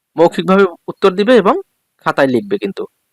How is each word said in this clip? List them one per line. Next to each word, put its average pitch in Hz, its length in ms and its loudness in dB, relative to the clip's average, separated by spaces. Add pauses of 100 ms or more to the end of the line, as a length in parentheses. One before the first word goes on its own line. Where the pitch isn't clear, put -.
(160)
মৌখিকভাবে 175 480 2 (220)
উত্তর - 260 0
দিবে 202 240 2
এবং 208 180 2 (520)
খাতায় 151 280 0
লিখবে। 104 240 -4
কিন্তু 98 260 -8 (280)